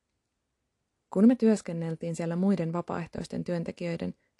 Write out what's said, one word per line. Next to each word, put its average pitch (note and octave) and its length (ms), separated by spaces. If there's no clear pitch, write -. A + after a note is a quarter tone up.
Kun G3+ 180
me B3+ 80
työskenneltiin E3 800
siellä E3+ 200
muiden F3 360
vapaaehtoisten F3 720
työntekijöiden F3 720